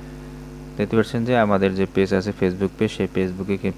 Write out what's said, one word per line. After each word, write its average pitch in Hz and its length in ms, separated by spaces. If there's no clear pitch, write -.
দেখতে 104 200
পাচ্ছেন 117 280
যে 123 120
আমাদের 98 380
যে 95 200
পেজ 95 200
আছে 95 260
Facebook 92 280
পেজ, 107 120
সেই 95 240
Facebook-এ 95 420
কি-, 95 220